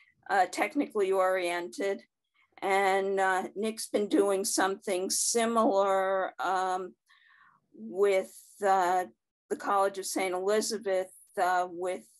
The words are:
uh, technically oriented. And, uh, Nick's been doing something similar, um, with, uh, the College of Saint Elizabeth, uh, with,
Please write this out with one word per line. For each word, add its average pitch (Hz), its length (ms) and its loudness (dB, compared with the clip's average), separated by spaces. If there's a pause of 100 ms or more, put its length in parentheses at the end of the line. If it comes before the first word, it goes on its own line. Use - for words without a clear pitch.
(300)
uh, 190 180 4
technically 208 640 -2
oriented. 185 920 -2 (600)
And, 196 560 2
uh, 190 360 0
Nick's 220 320 -4
been 208 200 -2
doing 196 380 2
something 190 640 -2
similar, 196 1300 0
um, 185 540 -4 (760)
with, 196 640 0 (300)
uh, 185 400 4 (440)
the 202 60 -4
College 196 440 0
of 190 60 -8
Saint 190 280 -2
Elizabeth, 196 800 -2 (260)
uh, 180 320 2
with, 180 380 -6 (120)